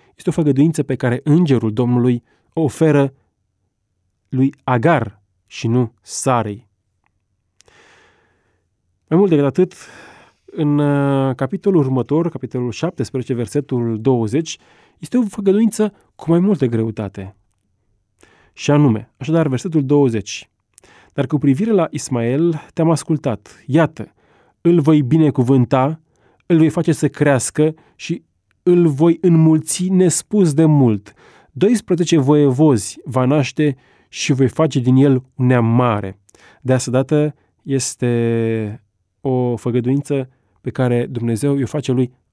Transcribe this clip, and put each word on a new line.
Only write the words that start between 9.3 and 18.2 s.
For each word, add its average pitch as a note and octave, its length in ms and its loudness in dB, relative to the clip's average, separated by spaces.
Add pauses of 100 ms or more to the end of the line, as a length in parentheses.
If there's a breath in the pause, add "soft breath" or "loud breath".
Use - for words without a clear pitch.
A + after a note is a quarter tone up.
atât, F3+ 280 0 (720 loud breath)
în, D3 320 -2
uh, C#3 580 0
capitolul F3+ 440 -2
următor, C#3 500 -2
capitolul B2 420 -8
șaptesprezece, C3+ 640 -6
versetul A#2+ 680 -4
douăzeci, B2 560 -2 (400 soft breath)
este - 200 -6
o B3+ 60 2
făgăduință G#3 720 0 (220 soft breath)
cu - 140 -10
mai E3 100 2
multă F3+ 260 0
greutate. A2 680 -6 (1200 soft breath)